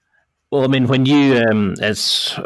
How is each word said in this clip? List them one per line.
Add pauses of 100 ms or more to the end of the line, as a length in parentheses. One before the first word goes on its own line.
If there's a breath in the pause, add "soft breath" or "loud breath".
(520)
Well,
I
mean,
when
you,
um,
as,